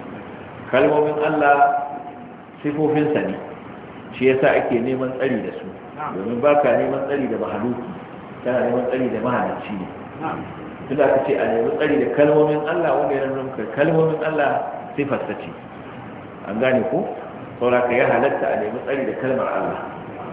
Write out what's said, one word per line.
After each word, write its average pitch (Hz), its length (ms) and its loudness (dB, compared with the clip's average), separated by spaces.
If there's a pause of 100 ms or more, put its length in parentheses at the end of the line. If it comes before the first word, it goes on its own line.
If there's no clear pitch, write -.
(720)
Kalmomin 151 480 4
Allah 147 360 6 (1080)
sifofinsa 151 560 2
ne, 185 160 -2 (800)
shi 131 160 6
yasa 135 160 4 (160)
ake 117 160 2
neman 131 320 -2
tsari 127 320 0
da 90 60 -6 (100)
su. - 60 -12 (500)
Domin 120 240 -4
ba 147 240 6
ka 123 80 6
neman 135 320 0
tsari 135 240 0
da 107 80 -2
mahaluki, 107 480 -4 (560)
kana 123 240 2
neman 123 240 2
tsari 127 240 0
da 110 80 -2
mahalicci 107 560 -2
ne. 90 100 -6 (1000)
Tun 139 80 -2
da 139 80 6
aka 135 140 4 (100)
ce 131 80 2
a 113 160 2
nemi 117 240 2
tsari 147 220 2
da 123 80 2 (100)
kalmomin 151 480 6
Allah, 165 320 0
wanda 139 160 0
ya 135 140 0
nuna 135 160 -4
maka 123 200 -6 (140)
kalmomin 160 480 4
Allah 151 260 2 (460)
sifarsa 127 400 -2
ce. - 120 -10 (1000)
An 107 80 -4
gane 123 320 4
ko? 180 160 0 (560)
Saboda 123 240 4
ka - 80 0
ya 135 160 4
halatta 135 380 2
a 123 100 0
nemi 110 240 -4
tsari 135 240 -2
da 107 160 -2
kalmar 131 260 0
Allah, - 320 -4 (540)